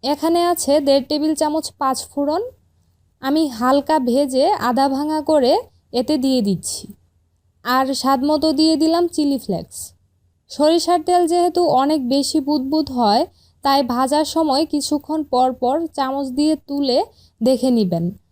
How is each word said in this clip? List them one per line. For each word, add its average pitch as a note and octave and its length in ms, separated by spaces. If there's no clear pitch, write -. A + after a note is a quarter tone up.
এখানে D4 420
আছে E4+ 340
দেড় C#4 280
টেবিল D4+ 280
চামচ D4+ 300
পাঁচ C4+ 200
ফোড়ন, D4 340
আমি D4 280
হালকা C4+ 500
ভেজে C4 460
আধা B3 280
ভাঙা D4+ 320
করে D4+ 320
এতে B3 240
দিয়ে C4 240
দিচ্ছি। G3 420
আর C4 280
স্বাদ C4 300
মতো D4+ 300
দিয়ে D#4 240
দিলাম D#4+ 300
চিলি C#4+ 320
ফ্লেক্স। - 380
সরিষার E4 520
তেল F4+ 240
যেহেতু F4 340
অনেক C#4+ 320
বেশি C#4 320
বুদবুদ C#4+ 520
হয়, A#3+ 320
তাই C#4 200
ভাজার C4 420
সময় D4+ 400
কিছুক্ষণ D4+ 580
পর B3+ 300
পর B3+ 220
চামচ C#4 380
দিয়ে D4 220
তুলে C#4+ 340
দেখে B3+ 300
নিবেন, F3+ 340